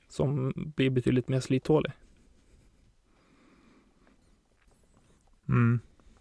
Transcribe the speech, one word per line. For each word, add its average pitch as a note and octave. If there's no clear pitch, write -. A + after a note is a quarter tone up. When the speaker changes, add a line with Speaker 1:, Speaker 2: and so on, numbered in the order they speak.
Speaker 1:
som C3+
blir C#3
betydligt B2+
mer C3
slithålig. C#3
Speaker 2:
Mm. A#2+